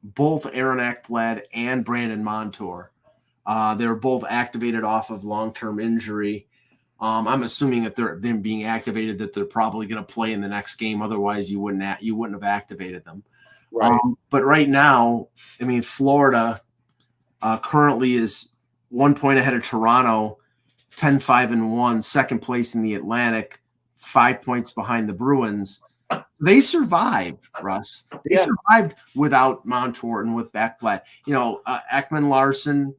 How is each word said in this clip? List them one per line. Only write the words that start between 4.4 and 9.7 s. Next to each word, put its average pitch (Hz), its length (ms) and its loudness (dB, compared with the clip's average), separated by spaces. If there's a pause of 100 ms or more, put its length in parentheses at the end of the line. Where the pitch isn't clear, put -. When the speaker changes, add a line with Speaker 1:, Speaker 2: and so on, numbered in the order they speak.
Speaker 1:
off 110 260 -2
of 101 140 -12
long-term 107 560 -6
injury. 104 680 -4 (520)
Um, 110 280 -2
I'm 127 160 0
assuming 120 400 0
that 110 120 -6
they're, 104 240 -4
them 113 220 -4
being 107 220 -6
activated, 110 560 -6
that 104 120 -8
they're 101 140 -4
probably 110 400 -4